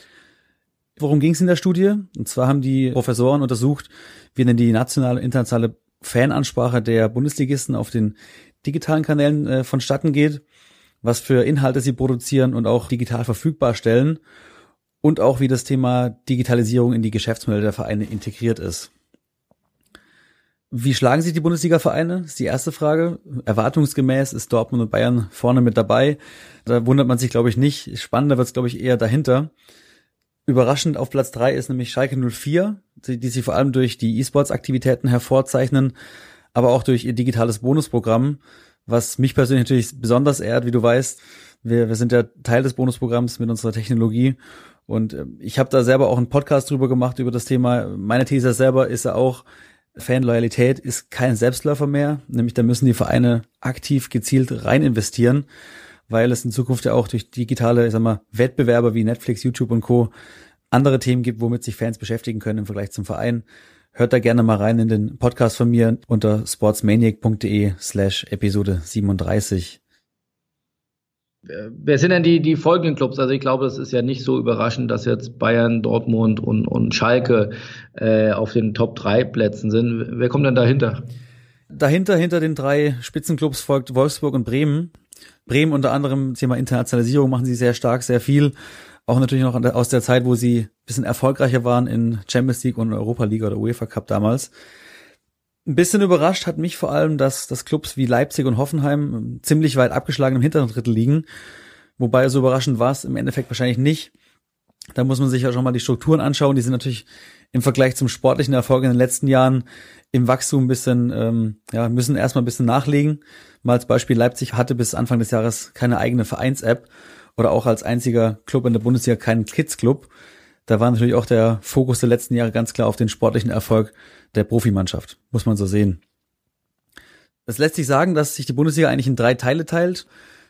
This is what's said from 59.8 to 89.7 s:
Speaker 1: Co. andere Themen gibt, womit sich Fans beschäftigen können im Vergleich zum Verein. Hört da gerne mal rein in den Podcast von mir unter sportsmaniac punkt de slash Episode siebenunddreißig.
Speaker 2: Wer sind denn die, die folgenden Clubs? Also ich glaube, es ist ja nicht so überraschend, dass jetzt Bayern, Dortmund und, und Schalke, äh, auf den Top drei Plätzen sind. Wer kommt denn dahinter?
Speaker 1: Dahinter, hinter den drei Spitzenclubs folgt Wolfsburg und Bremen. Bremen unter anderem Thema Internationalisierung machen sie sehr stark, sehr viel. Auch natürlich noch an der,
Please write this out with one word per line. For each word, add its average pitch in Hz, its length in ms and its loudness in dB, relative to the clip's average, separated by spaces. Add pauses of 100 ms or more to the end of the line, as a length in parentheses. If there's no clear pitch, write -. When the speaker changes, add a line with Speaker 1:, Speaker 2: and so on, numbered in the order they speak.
Speaker 1:
Co. 120 260 2 (600)
andere 131 280 2
Themen 123 240 0
gibt, 113 200 -4
womit 120 200 -2
sich 110 140 -10
Fans 113 220 -4
beschäftigen 110 420 -8
können 110 200 -4
im 104 40 -6
Vergleich 101 280 -8
zum 101 120 -8
Verein. 117 400 -4 (480)
Hört 120 220 0
da 123 40 6
gerne 117 240 4
mal 113 140 4
rein 110 220 2
in 113 100 2
den 107 300 -2
Podcast 123 400 0
von 117 100 2
mir 117 380 2
unter 107 400 0
sportsmaniac 107 720 2
punkt 110 220 -2
de 101 360 0
slash - 520 -2
Episode 98 540 -2
siebenunddreißig. 98 1000 -4 (1600)
Speaker 2:
Wer 110 560 -4
sind 165 100 2
denn 180 140 4
die, 165 180 6
die 151 160 2
folgenden 160 400 2
Clubs? 131 220 -2
Also 135 160 0
ich 131 60 -2
glaube, 131 260 0
es 135 100 -4
ist 127 160 -10
ja 123 80 0
nicht 131 240 -4
so 131 140 0
überraschend, 117 520 -2
dass 117 140 -4
jetzt - 340 -4
Bayern, 117 440 0
Dortmund 113 580 0
und, 110 260 -2
und 113 280 -2
Schalke, 120 560 2 (420)
äh, 110 400 2
auf 104 220 -4
den 110 180 0
Top 113 240 -2
drei 104 280 0
Plätzen 107 460 -2
sind. 113 420 0
Wer 120 180 -2
kommt 143 160 0
denn 127 80 2
dahinter? 120 500 2 (640)
Speaker 1:
Dahinter, 170 480 0
hinter 170 240 2
den 160 140 -2
drei 143 480 0
Spitzenclubs 151 580 -4
folgt 135 340 -2
Wolfsburg 139 380 0
und 127 120 0
Bremen. 147 460 -2 (560)
Bremen 151 260 2
unter 135 200 0
anderem 135 420 -2
Thema 123 220 0
Internationalisierung 123 760 0
machen 127 160 0
sie 123 80 0
sehr 120 200 2
stark, 123 280 -2
sehr 123 180 0
viel. 143 320 2 (540)
Auch 120 120 2
natürlich 131 240 2
noch 127 120 0
an 120 80 -2
der, 123 120 2